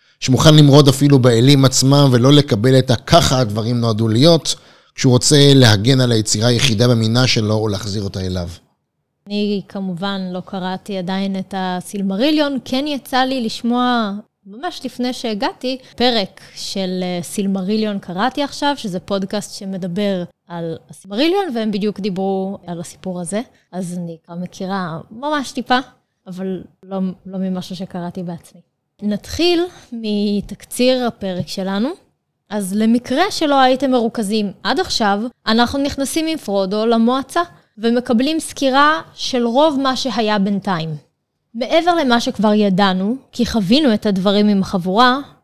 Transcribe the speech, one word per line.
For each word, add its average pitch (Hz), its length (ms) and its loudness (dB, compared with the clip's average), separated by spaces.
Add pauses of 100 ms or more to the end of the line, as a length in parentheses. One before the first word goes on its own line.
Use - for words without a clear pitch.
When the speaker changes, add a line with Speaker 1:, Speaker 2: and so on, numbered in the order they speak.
(200)
Speaker 1:
שמוכן 151 360 6
למרוד 147 320 8
אפילו 139 320 4
באלים 127 460 6
עצמם 139 460 4
ולא 127 220 4
לקבל 131 460 4
את 127 120 2
ה-"ככה 131 480 2
הדברים 113 400 -2
נועדו 113 280 0
להיות, 139 480 4 (400)
כשהוא 131 160 2
רוצה 139 420 6
להגן 127 480 4
על 123 100 2
היצירה 110 360 0
היחידה 120 400 2
במינה 117 400 2
שלו 107 280 0
או 110 120 0
להחזיר 101 360 -4
אותה 98 180 -6
אליו. 92 280 -4 (800)
Speaker 2:
אני 208 400 -4
כמובן 196 540 -6 (100)
לא 180 140 -8
קראתי 185 520 -8
עדיין 190 420 -4
את 190 180 -10
הסילמריליון, 202 1080 -2
כן 262 220 -4
יצא 269 300 -4
לי 262 240 0
לשמוע 233 720 -2 (320)
ממש 240 400 -10
לפני 247 280 -6
שהגעתי, 254 640 -4 (180)
פרק 226 460 -2 (140)
של, 185 480 -6
אה, 180 180 -4
סילמריליון 196 800 -4
קראתי 220 440 -4
עכשיו, 285 340 -4
שזה 185 220 -8
פודקאסט 196 600 -6
שמדבר 190 640 -4 (240)
על 170 300 -8 (120)
הסילמריליון, 311 560 -2 (100)
והם 220 160 -4
בדיוק 202 280 -4
דיברו 190 580 -4 (100)
על 170 120 -10
הסיפור 180 420 -10
הזה, 185 200 -6 (300)
אז 175 260 -8
אני 170 200 -10 (120)
גם 175 120 -10
מכירה 180 580 -8 (120)
ממש 285 400 -6
טיפה, 254 280 -2 (480)
אבל 185 360 -8 (200)
לא, 190 160 -8 (260)
לא 190 140 -12
ממשהו 185 360 -6
שקראתי 175 480 -10
בעצמי. 170 380 -14 (400)
נתחיל 320 600 -2 (280)
מתקציר 220 1160 -2
הפרק 185 400 -6
שלנו. 196 420 -4 (600)
אז 196 240 -6
למקרה 247 580 0
שלא 285 300 2
הייתם 262 300 2
מרוכזים 220 600 -2 (120)
עד 269 160 -2
עכשיו, 208 420 0 (260)
אנחנו 240 320 2
נכנסים 285 480 -2
עם 320 100 -2
פרודו 202 480 -2
למועצה, 240 560 0 (360)
ומקבלים 240 640 0
סקירה 285 600 2 (140)
של 240 300 -2
רוב 269 340 2
מה 269 160 0
שהיה 214 440 -2
בינתיים. 190 560 -2 (600)
מעבר 320 400 2
למה 247 260 2
שכבר 214 320 0
ידענו, 202 600 2 (160)
כי 240 140 -2
חווינו 233 480 2
את 208 120 -2
הדברים 202 420 2
עם 202 140 2
החבורה, 208 580 2 (240)